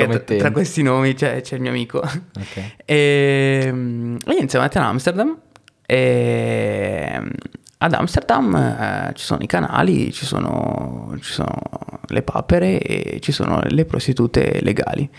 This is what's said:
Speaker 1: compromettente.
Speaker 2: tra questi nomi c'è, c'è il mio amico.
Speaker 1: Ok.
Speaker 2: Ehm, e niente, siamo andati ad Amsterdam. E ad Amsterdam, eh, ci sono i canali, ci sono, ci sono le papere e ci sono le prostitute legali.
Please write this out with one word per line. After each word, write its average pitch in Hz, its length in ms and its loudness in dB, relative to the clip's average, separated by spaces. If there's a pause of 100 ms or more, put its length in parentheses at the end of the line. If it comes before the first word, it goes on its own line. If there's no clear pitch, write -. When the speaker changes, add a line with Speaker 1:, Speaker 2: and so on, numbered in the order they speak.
Speaker 1:
compromettente. 113 340 2
Speaker 2:
tra 101 140 4
questi 160 320 0
nomi 131 320 4
c'è, 131 260 0
c'è - 140 -8
il 127 80 -4
mio 127 80 -2
amico. 123 280 -4
Speaker 1:
Ok. 135 640 -8 (220)
Speaker 2:
Ehm, 135 1400 2
e - 80 -4
niente, 269 200 2
siamo 127 160 4
andati 147 120 -2
ad 156 60 2
Amsterdam. 175 540 0 (480)
E 117 1300 0 (580)
ad 165 160 2
Amsterdam, 233 600 0
eh, 113 600 -2
ci - 100 -12
sono - 180 -2
i 104 40 -4
canali, 170 680 0
ci - 140 -10
sono, 60 960 -4
ci - 100 -10
sono - 220 -4 (540)
le - 140 0
papere 180 580 2
e - 400 -4
ci - 120 -2
sono - 320 0
le 156 220 2
prostitute 135 760 2
legali. - 460 0 (100)